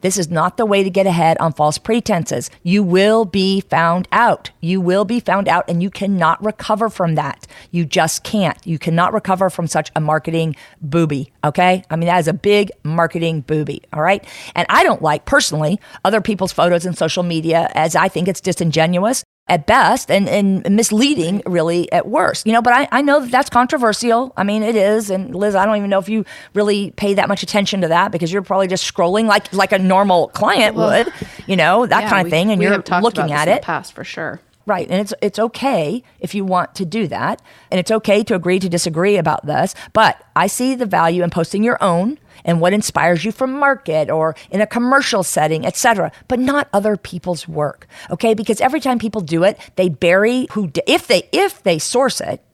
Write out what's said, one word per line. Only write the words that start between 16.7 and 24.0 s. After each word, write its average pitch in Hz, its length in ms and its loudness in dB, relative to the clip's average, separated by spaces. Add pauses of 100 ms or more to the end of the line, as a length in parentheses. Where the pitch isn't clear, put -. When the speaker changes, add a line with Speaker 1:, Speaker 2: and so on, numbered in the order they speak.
Speaker 1:
in 180 80 -4
social 170 300 -2
media, 165 500 0
as 156 220 0
I 175 140 2
think 175 180 -2
it's 190 140 -4
disingenuous 175 800 0 (240)
at 165 180 0
best 226 460 2
and, 185 180 2
and 196 340 2 (120)
misleading 214 720 0
really 170 440 0
at - 160 0
worst. - 380 0
You 214 80 0
know, 233 80 4
but 240 100 2
I, 262 200 2
I 254 100 2
know 285 180 4
that 247 120 -6
that's 262 180 2
controversial. 240 880 0